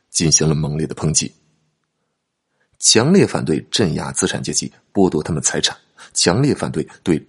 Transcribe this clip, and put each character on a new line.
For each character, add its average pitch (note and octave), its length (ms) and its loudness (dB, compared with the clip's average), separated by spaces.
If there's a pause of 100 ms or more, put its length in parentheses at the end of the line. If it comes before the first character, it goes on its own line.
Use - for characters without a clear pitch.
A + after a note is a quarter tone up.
进 E2 220 0
行 D#2 180 2
了 D#2 60 2
猛 D2+ 240 -4
烈 D#2 80 -4
的 - 80 -12
抨 D#2+ 160 -2
击， - 240 -4 (1400)
强 D#3 340 4
烈 F3+ 140 6
反 C2+ 180 -4
对 C#2+ 160 0 (100)
镇 E2+ 240 0
压 C#2 180 -6
资 F#2 160 -2
产 - 120 -6
阶 D2 120 -6
级、 C#2 200 -6 (200)
剥 F#2+ 180 4
夺 D2+ 100 0
他 D2+ 120 -6
们 C#2+ 100 -2
财 - 180 -2
产， - 160 -4 (360)
强 F2+ 280 2
烈 C3+ 140 2
反 - 160 -4
对 C#2+ 160 -6 (160)
对 D#2+ 160 0 (100)